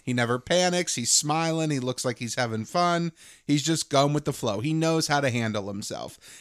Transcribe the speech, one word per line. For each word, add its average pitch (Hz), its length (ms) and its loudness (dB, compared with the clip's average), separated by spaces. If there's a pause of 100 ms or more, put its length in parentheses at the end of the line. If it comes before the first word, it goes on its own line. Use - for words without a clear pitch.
He 127 80 -2
never 123 260 2
panics. 180 560 2
He's 123 160 -2
smiling. 160 600 2
He 139 80 0
looks 123 260 -4
like 123 140 -2
he's 117 160 -6
having 110 300 -2
fun. 170 460 0 (340)
He's 143 180 2
just 160 260 -2
going 143 240 4
with 147 120 0
the 147 80 -2
flow. 110 280 -2
He 156 120 -2
knows 160 340 2
how 147 120 2
to 139 100 2
handle 110 380 -2
himself. 98 500 -10 (240)